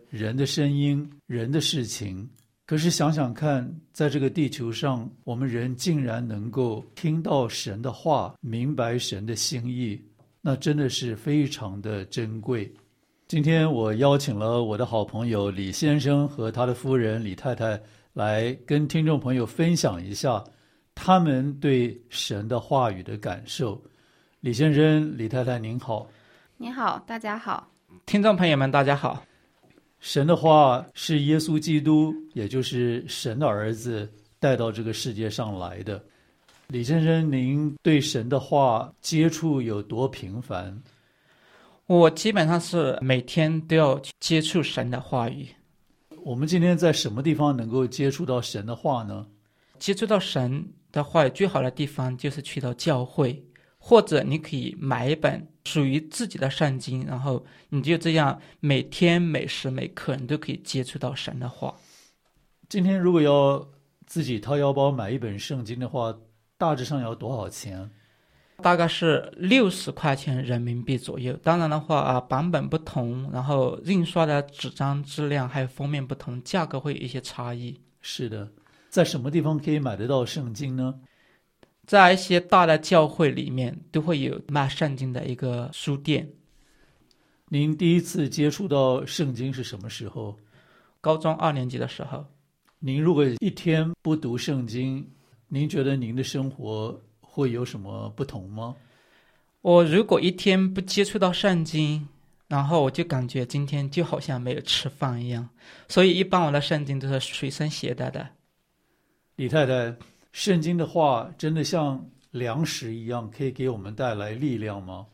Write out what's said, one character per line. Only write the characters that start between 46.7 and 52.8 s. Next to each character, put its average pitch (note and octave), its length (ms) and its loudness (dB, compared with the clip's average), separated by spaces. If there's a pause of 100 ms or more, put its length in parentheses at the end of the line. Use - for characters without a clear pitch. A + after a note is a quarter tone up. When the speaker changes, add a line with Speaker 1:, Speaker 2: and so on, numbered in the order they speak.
Speaker 1:
在 E3 140 6
什 C#3 200 -2
么 A#2 80 -4
地 D3+ 140 2
方 D3 200 2
能 A#2 140 -4
够 B2+ 160 2
接 C#3 280 0
触 E3+ 120 -6
到 B2+ 160 0
神 G#2 240 -6
的 A#2 120 -8
话 C3 260 -2
呢？ G#2 240 -10 (540)
Speaker 3:
接 G3 120 -2
触 G3+ 140 -4
到 G3 140 2
神 C3+ 440 -2 (280)
的 D3 100 0
话 C#3+ 240 4
语 B2 40 2
最 F#3+ 180 0
好 C#3+ 120 0
的 C3 80 0
地 D3 160 -4
方 B2+ 320 -4
就 C#3+ 140 -6
是 C#3+ 100 -8
去 - 200 -10
到 B2 140 -4
教 C3 300 0